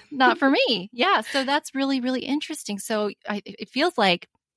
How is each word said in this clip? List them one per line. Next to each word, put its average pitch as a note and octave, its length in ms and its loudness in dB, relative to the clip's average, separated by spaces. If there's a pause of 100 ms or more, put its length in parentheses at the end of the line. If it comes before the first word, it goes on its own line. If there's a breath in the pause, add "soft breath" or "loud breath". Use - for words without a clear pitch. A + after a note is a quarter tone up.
(120)
Not B3+ 280 4
for C4+ 100 4
me. C4+ 420 2
Yeah. D#4 300 2
So C4+ 240 -2
that's C#4+ 280 -2
really, C4+ 280 0
really B3+ 240 -2
interesting. C#4 540 -4
So G#3 300 -2 (180)
I, G#3 180 -4
it, G3 140 -14
it A3 100 -12
feels D4+ 280 0
like F#3+ 300 2 (300)